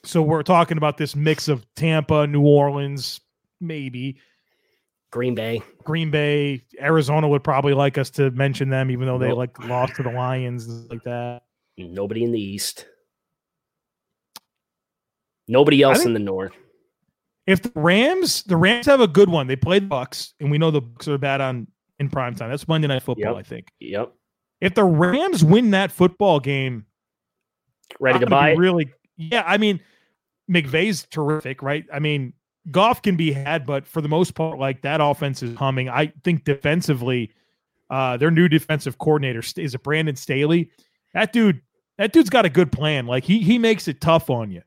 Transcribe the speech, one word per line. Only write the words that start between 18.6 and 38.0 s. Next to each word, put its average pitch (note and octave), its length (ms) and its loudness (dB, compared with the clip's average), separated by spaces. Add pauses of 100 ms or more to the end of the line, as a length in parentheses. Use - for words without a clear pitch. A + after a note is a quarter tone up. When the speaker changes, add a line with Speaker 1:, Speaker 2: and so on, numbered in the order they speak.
Speaker 1:
have C4+ 140 6
a A3 60 6
good F3 220 6
one. D3+ 180 0
They C3 80 -2
play F3+ 240 2
the G3+ 80 -4
Bucs, - 520 -8
and D3 100 -4
we D3 80 0
know D#3+ 140 2
the D3 100 0
Bucs A#2 260 -14
are D3 100 -2
bad C#3 240 -2
on, B2+ 260 -6 (320)
in C#3 100 -4
prime B2 260 -4
time. A2+ 140 -10
That's C#3+ 180 -8
Monday D#3 200 0
Night C3 160 -2
Football, G#2+ 320 -4
Speaker 2:
Yep. - 20 -12
Speaker 1:
I G2+ 60 -14
think. - 360 -16
Speaker 2:
Yep. - 340 -8 (480)
Speaker 1:
If F#3 120 0
the G#3+ 100 4
Rams F3+ 600 2
win G#3 280 6
that F#3+ 200 0
football F3+ 480 2
game, C3 460 -6 (1120)
Speaker 2:
Ready C3 160 4
Speaker 1:
I'm A#2+ 60 2
Speaker 2:
to B2 40 4
Speaker 1:
gonna C3 100 4
be C#3+ 100 6
Speaker 2:
buy D#3 80 6
it? D#3+ 40 2
Speaker 1:
really, E3+ 340 2 (260)
yeah, E3+ 280 -4
I F#3 120 0
mean, G#3 220 2 (680)
McVay's E3 600 0
terrific, D3+ 500 -4
right? C#3+ 320 -6
I C#3+ 60 -8
mean, D3 340 -4 (380)
Goff G3+ 320 2
can G3 120 2
be D#3+ 160 0
had, C#3 360 -4
but C#3+ 180 -4
for - 160 -6
the D3+ 80 -6
most E3+ 240 0
part, D#3+ 240 -4
like, C3+ 240 -4
that D3+ 180 -2
offense C#3+ 440 -2
is A#2 120 -8
humming. C3 320 -2
I C#3+ 260 -2 (100)
think E3+ 220 -2
defensively, C3+ 840 -2 (600)
uh, C3 260 -2